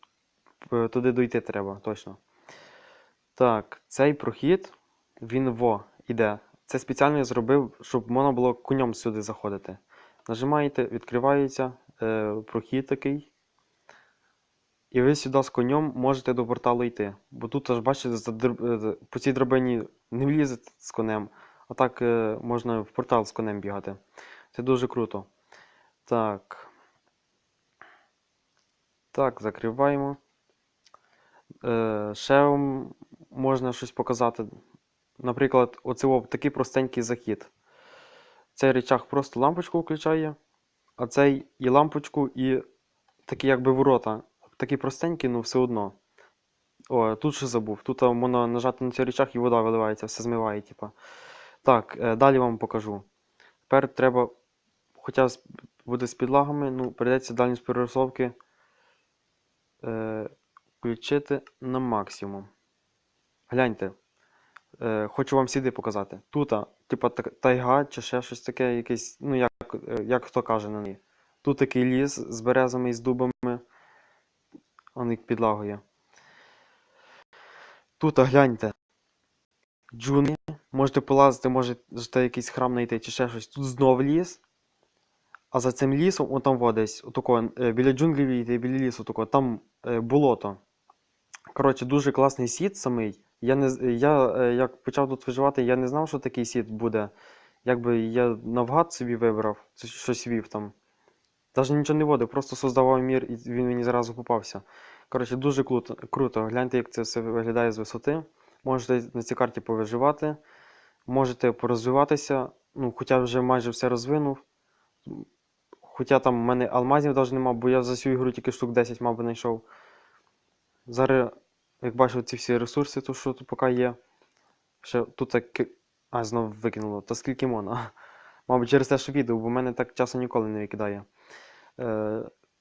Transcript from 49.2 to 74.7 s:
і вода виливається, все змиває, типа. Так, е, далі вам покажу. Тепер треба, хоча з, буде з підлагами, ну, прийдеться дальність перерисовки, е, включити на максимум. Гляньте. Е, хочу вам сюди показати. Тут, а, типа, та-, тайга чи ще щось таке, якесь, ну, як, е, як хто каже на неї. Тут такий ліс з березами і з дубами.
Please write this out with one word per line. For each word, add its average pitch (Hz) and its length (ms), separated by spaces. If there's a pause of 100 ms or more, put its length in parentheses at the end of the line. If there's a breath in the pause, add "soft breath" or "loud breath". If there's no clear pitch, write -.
і 120 60
вода 120 220
виливається, 110 440
все 110 180
змиває, 113 380
типа. - 300 (720 loud breath)
Так, 123 360
е, 113 160
далі 135 240
вам 120 180
покажу. 107 460 (640 soft breath)
Тепер 135 200
треба, 123 420 (640)
хоча - 340
з, - 140 (420)
буде 123 220
з - 60
підлагами, 143 580
ну, 127 200
прийдеться 127 420
дальність 123 320
перерисовки, 123 640 (1500 soft breath)
е, 110 460 (500)
включити 139 640 (200)
на 131 180
максимум. 101 680 (1000)
Гляньте. 117 440 (880 soft breath)
Е, 107 260
хочу 135 280
вам 131 120
сюди 127 240
показати. 101 480 (100)
Тут, 143 240
а, 104 120 (220)
типа, 120 220
та-, - 200
тайга 127 560
чи 135 160
ще 123 200
щось 120 200
таке, 123 340
якесь, 117 460
ну, 139 140
як, - 400 (120)
е, 113 160
як 120 220
хто - 180
каже 107 260
на 107 120
неї. 98 160 (440)
Тут 139 160
такий 127 280
ліс 131 340
з 117 220
березами 127 480
і 120 40
з 117 60
дубами. 123 600 (1300 soft breath)